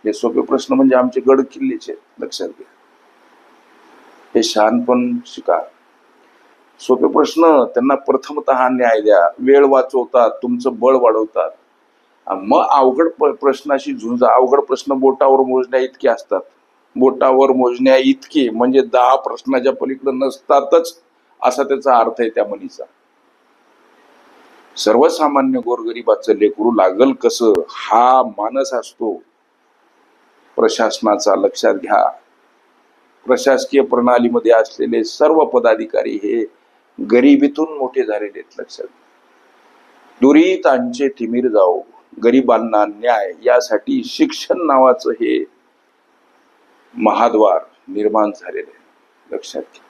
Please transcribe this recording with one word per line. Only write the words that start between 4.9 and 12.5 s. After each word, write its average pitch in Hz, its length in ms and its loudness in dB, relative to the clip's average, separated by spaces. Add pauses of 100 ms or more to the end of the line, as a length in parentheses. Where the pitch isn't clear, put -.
शिका. - 360 -4 (1200)
सोपे - 280 0
प्रश्न 151 580 2
त्यांना 131 300 0
प्रथमतः 131 760 -2
न्याय 120 320 0
द्या, 98 260 4 (120)
वेळ 139 260 4
वाचवतात, 127 680 0 (120)
तुमचं 123 300 -4
बळ 123 220 2
वाढवतात. 110 540 0 (800)
मग 101 420 0